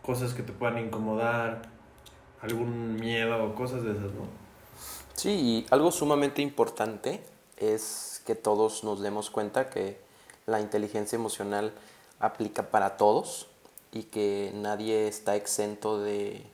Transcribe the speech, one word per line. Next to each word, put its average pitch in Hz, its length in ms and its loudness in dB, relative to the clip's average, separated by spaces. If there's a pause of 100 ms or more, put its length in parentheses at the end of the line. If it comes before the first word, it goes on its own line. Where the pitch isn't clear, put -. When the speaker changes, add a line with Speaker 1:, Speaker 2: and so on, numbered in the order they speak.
Speaker 1:
cosas 123 300 -2
que 113 100 -6
te 104 100 -10
puedan 117 240 -2
incomodar, 113 840 -2 (800)
algún 117 560 -2
miedo 113 460 0
o 107 120 -2
cosas 123 280 -4
de 107 80 0
esas, 101 200 -4
¿no? - 160 -8 (880)
Speaker 2:
Sí, - 140 0
y 120 420 4
algo 151 200 8
sumamente 143 500 2
importante 117 840 0 (340)
es - 680 -2
que - 100 0
todos 110 480 4
nos 104 180 -2
demos 104 280 -2
cuenta 113 400 0
que 98 300 -4 (460)
la 110 140 2
inteligencia 104 560 -2
emocional 104 580 -2 (460)
aplica 107 500 -2
para 98 280 2
todos 107 500 4 (440)
y 110 120 -8
que 101 520 -2
nadie 107 520 0
está 104 280 0
exento 104 680 0
de 104 420 -2 (100)